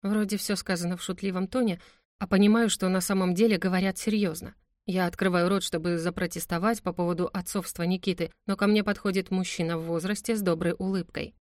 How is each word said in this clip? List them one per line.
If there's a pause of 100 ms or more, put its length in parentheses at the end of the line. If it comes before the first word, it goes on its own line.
Вроде
все
сказано
в
шутливом
тоне, (380)
а
понимаю,
что
на
самом
деле
говорят
серьезно. (320)
Я
открываю
рот,
чтобы
запротестовать
по
поводу
отцовства
Никиты, (160)
но
ко
мне
подходит
мужчина
в
возрасте
с
доброй
улыбкой. (120)